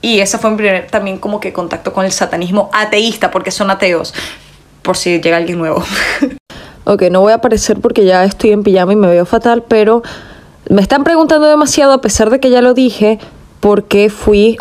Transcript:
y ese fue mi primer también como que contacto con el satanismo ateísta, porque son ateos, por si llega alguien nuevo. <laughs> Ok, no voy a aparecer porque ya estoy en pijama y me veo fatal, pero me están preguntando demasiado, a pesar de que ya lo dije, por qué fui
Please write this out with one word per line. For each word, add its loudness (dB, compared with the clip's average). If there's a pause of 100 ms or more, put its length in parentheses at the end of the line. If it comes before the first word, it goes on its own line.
y 0
ese -2
fue 0
mi -4
primer -2
también -4
como -8
que -10
contacto -8
con -2
el -4
satanismo -4
ateísta, -2
porque -6
son -4
ateos, -2 (680)
por -4
si -2
llega 0
alguien -4
nuevo. -4
<laughs> -8 (960)
Ok, 2 (100)
no 0
voy 4
a 4
aparecer -2
porque 2
ya 4
estoy 0
en 0
pijama 2
y 2
me 2
veo 2
fatal, 0
pero 2 (680)
me 4
están 0
preguntando 2
demasiado, 4
a 2
pesar 0
de 0
que 2
ya 4
lo 4
dije, 2 (400)
por 0
qué 2
fui 2